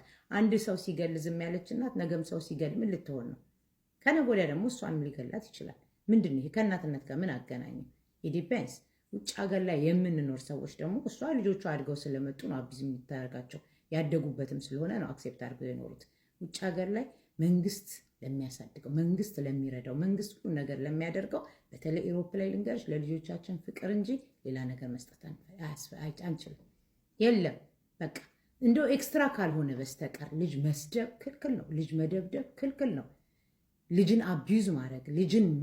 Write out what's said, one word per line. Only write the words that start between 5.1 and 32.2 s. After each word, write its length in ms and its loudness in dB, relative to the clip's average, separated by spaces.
ይችላል። 320 -14
ምንድን 240 8
ነው 80 2
ይሄ? 100 -4
ከእናትነት 540 0
ጋር 140 -6
ምን 140 -2
አገናኘው? 540 -8
It 100 -2
depends። 400 -2
ውጭ 200 -8
ሀገር 280 0
ላይ 200 2
የምንኖር 600 4
ሰዎች 340 -8
ደግሞ 280 -2
እሷ 160 -6
ልጆቿ 340 2
አድገው 280 -2
ስለመጡ 500 -4
ነው 100 -4
አቢዝ 240 -8
የምታደርጋቸው፣ 800 -8
ያደጉበትም 680 0
ስለሆነ 360 -4
ነው 100 -2
አክሴፕት 340 -10
አድርገው 260 -8
የኖሩት። 360 -10
ውጭ 200 -10
ሀገር 280 -2
ላይ 160 -2
መንግስት 500 4
ለሚያሳድገው፣ 720 -8
መንግስት 480 0
ለሚረዳው፣ 560 -4
መንግስት 380 0
ሁሉ 200 -4
ነገር 260 -2
ለሚያደርገው፣ 640 -2
በተለይ 360 -2
ኢሮፕ 300 0
ላይ 160 0
ልንገርሽ 380 -2
ለልጆቻችን 720 -4
ፍቅር 320 -8
እንጂ 180 0
ሌላ 240 -4
ነገር 240 -6
መስጠት 340 -12
አን-፣ 140 -12
አያስፈ-፣ 420 -10
አይ-፣ 220 -6
አንችልም። 400 -6
የለም 380 6
በቃ 140 -4
እንደው 260 8
ኤክስትራ 420 4
ካልሆነ 460 2
በስተቀር 580 -6
ልጅ 260 0
መስደብ 580 0
ክልክል 380 -4
ነው። 140 -6
ልጅ 240 -2
መደብደብ 600 0